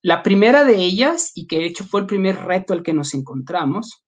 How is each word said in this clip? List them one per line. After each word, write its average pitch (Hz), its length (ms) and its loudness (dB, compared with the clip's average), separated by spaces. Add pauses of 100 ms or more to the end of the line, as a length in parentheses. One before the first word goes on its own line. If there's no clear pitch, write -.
La 170 200 2
primera 226 420 6
de 233 120 6
ellas, 220 580 0
y 170 120 -14
que 160 120 -4
de 165 80 -2
hecho 170 180 -8
fue 196 180 -4
el 190 40 -8
primer 190 380 -2
reto 185 300 -2
al 170 80 -6
que 170 100 -4
nos 143 220 -4
encontramos 139 920 -6